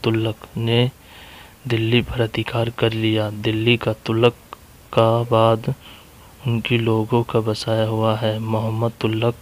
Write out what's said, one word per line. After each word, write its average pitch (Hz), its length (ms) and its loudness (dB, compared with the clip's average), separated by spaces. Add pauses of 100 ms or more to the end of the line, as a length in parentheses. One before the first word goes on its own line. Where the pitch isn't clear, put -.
तुगलक 113 320 -2 (200)
ने 117 340 0 (800)
दिल्ली 113 340 2
पर - 180 -4
अधिकार 117 500 -2
कर 113 220 0
लिया। 110 380 -2
दिल्ली 110 460 0
का 113 160 -2
तुगलक 117 400 2 (680)
का 113 240 4
बाद 113 520 4 (720)
उनकी 117 320 0
लोगों 113 440 0
का 113 180 -2
बसाया 110 440 -2
हुआ 110 320 0
है। 110 220 -2
मोहम्मद 110 600 -2
तुगलक 113 420 0